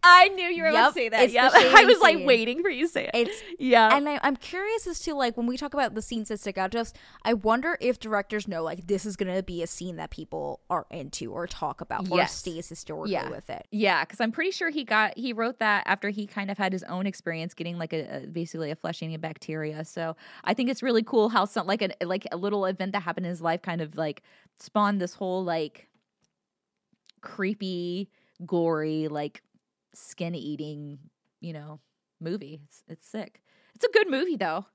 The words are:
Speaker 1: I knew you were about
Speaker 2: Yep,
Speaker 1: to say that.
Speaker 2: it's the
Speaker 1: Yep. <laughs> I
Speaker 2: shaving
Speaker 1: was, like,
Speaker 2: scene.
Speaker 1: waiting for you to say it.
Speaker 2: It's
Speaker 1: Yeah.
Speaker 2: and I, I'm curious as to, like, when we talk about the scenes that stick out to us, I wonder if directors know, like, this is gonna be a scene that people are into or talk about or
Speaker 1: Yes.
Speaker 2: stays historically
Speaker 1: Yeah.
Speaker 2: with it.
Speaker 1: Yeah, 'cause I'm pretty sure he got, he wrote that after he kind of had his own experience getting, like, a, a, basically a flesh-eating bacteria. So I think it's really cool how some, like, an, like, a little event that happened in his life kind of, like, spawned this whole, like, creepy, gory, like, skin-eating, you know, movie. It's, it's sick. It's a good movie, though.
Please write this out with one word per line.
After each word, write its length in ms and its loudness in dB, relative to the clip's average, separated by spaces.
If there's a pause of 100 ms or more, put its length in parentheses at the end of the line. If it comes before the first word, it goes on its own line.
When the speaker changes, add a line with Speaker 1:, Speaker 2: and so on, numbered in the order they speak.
Speaker 1:
I 200 12
knew 180 -4
you 160 -2
were 60 4
about 100 4
Speaker 2:
Yep, 100 8
Speaker 1:
to 60 0
say 140 -2
that. 160 4
Speaker 2:
it's 80 4
the 20 -6
Speaker 1:
Yep. 180 6
<laughs> 20 0
I 80 12 (100)
Speaker 2:
shaving 160 12
Speaker 1:
was, 120 10
like, 180 8
Speaker 2:
scene. 80 -2
Speaker 1:
waiting 360 4
for 80 0
you 160 -2
to 60 -4
say 140 -4
it. 40 -8 (160)
Speaker 2:
It's 160 -8 (160)
Speaker 1:
Yeah. 380 8
Speaker 2:
and 120 0
I, 140 -2
I'm 140 0
curious 500 -4
as 140 -8
to, 160 -4
like, 200 0
when 120 -2
we 80 -4
talk 180 -8
about 220 0
the 60 -6
scenes 260 -8
that 100 -6
stick 200 -8
out 140 -2
to 80 -2
us, 120 -6 (320)
I 100 2
wonder 460 0
if 180 0
directors 480 -4
know, 160 -6
like, 240 -8
this 180 -2
is 120 -8
gonna 260 -4
be 220 -8
a 20 -8
scene 300 -8
that 140 -10
people 500 -10 (100)
are 220 -4
into 400 -10
or 160 -8
talk 320 -8
about 280 -6
or 100 0
Speaker 1:
Yes. 180 0
Speaker 2:
stays 320 -10
historically 460 -8
Speaker 1:
Yeah. 160 -4
Speaker 2:
with 200 -14
it. 220 -12
Speaker 1:
Yeah, 320 2
'cause 160 -10
I'm 100 0
pretty 220 -4
sure 180 -4
he 140 -6
got, 340 0
he 140 -6
wrote 260 -4
that 300 0
after 220 0
he 180 -8
kind 240 -6
of 60 -8
had 140 0
his 120 -6
own 240 -8
experience 440 -8
getting, 240 -8
like, 160 -6
a, 260 -6
a, 100 -12
basically 420 -8
a 60 -6
flesh-eating 420 -8
bacteria. 680 -8
So 300 -8 (300)
I 100 2
think 160 -2
it's 140 -6
really 180 2
cool 280 2
how 160 2
some, 200 -6
like, 160 0
an, 120 -4 (100)
like, 260 -4
a 60 -8
little 300 -2
event 260 -4
that 100 -2
happened 240 -6
in 40 -4
his 120 -8
life 200 -2
kind 180 -6
of, 160 -8
like, 260 -6 (380)
spawned 400 0
this 140 -6
whole, 280 -4
like, 460 -6 (1300)
creepy, 840 -6 (360)
gory, 640 -2
like, 340 -8 (520)
skin-eating, 1040 -10 (420)
you 140 -12
know, 260 -18 (400)
movie. 460 -10
It's, 200 -20
it's 220 -20
sick. 340 -14 (320)
It's 100 -6
a 60 4
good 200 4
movie, 260 0
though. 380 -4